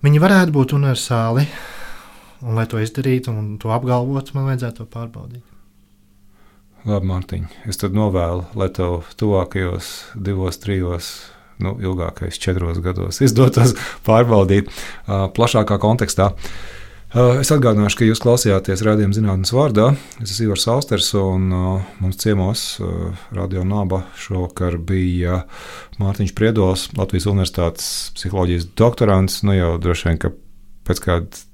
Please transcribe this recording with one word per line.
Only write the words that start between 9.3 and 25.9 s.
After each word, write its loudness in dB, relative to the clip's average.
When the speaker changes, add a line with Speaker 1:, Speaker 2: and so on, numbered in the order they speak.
Speaker 2:
divos, -2
trijos, -2
nu, -2
ilgākais -6
četros -2
gados -4
izdotos 6
<laughs> -10
pārbaudīt, 4
ā, -2
plašākā 2
kontekstā. 2
Ā, -2
es 2
atgādināšu, 4
ka 6
jūs 2
klausījāties 2
raidījumu 2
Zinātnes 0
vārdā. 4
Es -8
esmu -2
Ivars -2
Austers, 0
un, 0
ā, 0
mums -2
ciemos, 0
ā, -6
Radio -4
Naba -2
šovakar -4
bija 0